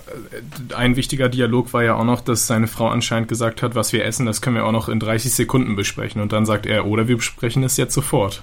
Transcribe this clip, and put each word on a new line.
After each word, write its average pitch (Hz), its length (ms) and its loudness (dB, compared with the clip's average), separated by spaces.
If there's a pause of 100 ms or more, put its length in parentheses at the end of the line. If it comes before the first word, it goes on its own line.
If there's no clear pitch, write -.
(320)
äh, 117 420 -12
ein 123 220 2
wichtiger 127 340 0
Dialog 123 440 0
war 120 100 2
ja 113 100 4
auch 110 120 0
noch, 120 160 2
dass - 260 0
seine 113 180 2
Frau 113 220 -2
anscheinend 113 420 0
gesagt 113 320 -2
hat, 117 140 -2
was 110 180 0
wir 110 100 2
essen, 110 220 -2
das 113 160 -2
können 123 140 0
wir 110 100 2
auch 110 60 2
noch 113 180 0
in 113 100 0
dreißig 113 360 0
Sekunden 123 400 2
besprechen. 104 480 -4
Und 104 100 -2
dann 107 140 2
sagt 104 180 0
er, 101 220 0
oder 110 200 2
wir 123 100 4
besprechen 123 460 -2
es 127 140 0
jetzt 131 160 0
sofort. 117 500 0